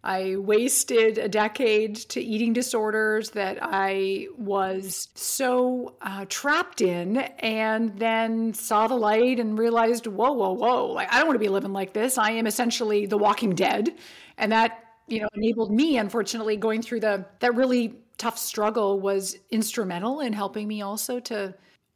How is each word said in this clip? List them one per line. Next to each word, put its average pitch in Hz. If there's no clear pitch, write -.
I 190
wasted 220
a 220
decade 214
to -
eating 226
disorders 220
that 196
I 196
was 190
so, 254
uh, 196
trapped 320
in, 180
and 220
then 226
saw 214
the 254
light 226
and 214
realized, 233
"Whoa, 220
whoa, 196
whoa, 226
like, 185
I 240
don't 311
wanna 262
be 208
living 196
like 190
this." 247
I 220
am 226
essentially 214
the 202
Walking 208
Dead. 196
And 220
that, 226
you 220
know, 208
enabled 220
me, 277
unfortunately, 214
going 220
through 226
the, 202
that 247
really 247
tough -
struggle 208
was 196
instrumental 220
in 247
helping 208
me 214
also 220
to 208